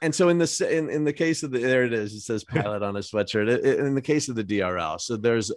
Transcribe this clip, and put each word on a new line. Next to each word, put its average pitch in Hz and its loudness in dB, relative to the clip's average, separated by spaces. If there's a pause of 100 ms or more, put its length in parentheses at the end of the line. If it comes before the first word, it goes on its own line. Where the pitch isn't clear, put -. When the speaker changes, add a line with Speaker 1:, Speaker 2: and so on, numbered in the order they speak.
Speaker 1:
and 160 -2
so 180 4
in 170 4
the 170 4
s-, - -4
in, 160 0
in 151 -2
the 143 0
case 165 0
of 147 -6
the, 127 -2
there 127 4
it 120 2
is, 104 -2
it 107 -12
says 110 -4
Speaker 2:
<laughs> - -20
Speaker 1:
pilot 104 -2
on 101 -2
a 101 -4
sweatshirt. 104 0
I, 127 2
I, 143 0
in 139 0
the 127 -2
case 151 0
of 120 -6
the 110 -2
D 98 0
R 90 -2
L, 82 -4
so 117 -4
there's, 110 0